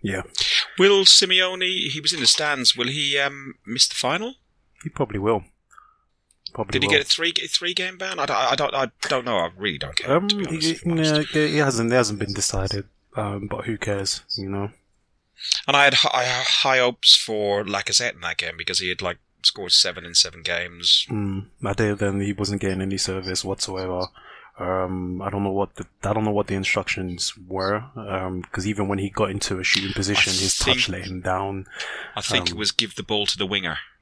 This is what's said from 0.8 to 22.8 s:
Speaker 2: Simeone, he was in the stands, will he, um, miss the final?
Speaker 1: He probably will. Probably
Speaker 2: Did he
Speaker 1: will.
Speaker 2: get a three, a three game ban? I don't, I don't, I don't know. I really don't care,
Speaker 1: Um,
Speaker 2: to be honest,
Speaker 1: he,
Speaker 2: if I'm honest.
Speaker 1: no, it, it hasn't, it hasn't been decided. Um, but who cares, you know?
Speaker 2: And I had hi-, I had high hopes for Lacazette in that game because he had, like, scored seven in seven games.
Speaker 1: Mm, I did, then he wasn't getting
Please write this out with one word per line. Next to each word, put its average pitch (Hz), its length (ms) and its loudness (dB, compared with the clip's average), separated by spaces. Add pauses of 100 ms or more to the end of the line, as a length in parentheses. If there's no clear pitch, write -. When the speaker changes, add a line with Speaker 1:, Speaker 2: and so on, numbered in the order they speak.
Speaker 2:
Simeone, 185 840 4
he 147 100 -6
was 147 140 -2
in 156 60 -4
the 120 60 2
stands, 139 480 2
will 123 140 -2
he, 143 300 -2
um, 139 380 -4 (100)
miss 120 220 2
the - 80 -10
final? 202 400 -2 (460)
Speaker 1:
He 165 60 -8
probably 127 300 -4
will. 101 260 0 (1080)
Probably 107 180 -6
Speaker 2:
Did - 100 2
he - 60 2
Speaker 1:
will. 127 60 4
Speaker 2:
get 147 80 4
a - 60 -6
three, 170 260 0 (100)
a - 40 -10
three 175 260 -2
game 185 240 -4
ban? 185 200 -6
I 143 80 0
don't, 143 100 0
I 123 180 2
don't, 139 200 -2
I 135 160 0 (180)
don't 131 180 0
know. 117 100 0
I 85 220 0
really 92 200 -4
don't 73 180 -8
care, 135 200 2
Speaker 1:
Um, 190 120 2
Speaker 2:
to 208 80 0
be 196 100 -4
honest, 160 200 -4
Speaker 1:
he, 165 60 2
Speaker 2:
if 160 140 -6
I'm 170 60 2
honest. 156 200 2
Speaker 1:
no, 151 80 4
it, 151 160 -2 (180)
it 147 100 2
hasn't, 117 280 2
it 127 40 6
hasn't 107 220 2
been 101 140 -4
decided. 98 540 -2 (280)
Um, 101 320 -4
but 104 180 -6
who 110 140 -4
cares, 98 440 -2 (140)
you 98 120 -4
know? 98 220 -4 (960)
Speaker 2:
And 139 100 4
I 139 80 8
had 135 100 6
hi-, - 160 4 (100)
I 123 40 0
had 127 220 -2
high 131 320 4
hopes 123 380 6
for 104 480 0
Lacazette 101 500 0
in 85 80 -18
that 85 160 -4
game 82 180 -4
because 87 220 -4
he 92 100 -2
had, 90 140 -4
like, 87 160 -4 (240)
scored 92 300 -2
seven 87 340 2
in 85 80 -16
seven 85 280 2
games. 87 680 0
Speaker 1:
Mm, 101 360 -2 (180)
I 101 100 0
did, 104 240 2
then 101 220 0
he 98 120 -2
wasn't 98 300 -2
getting 95 180 -2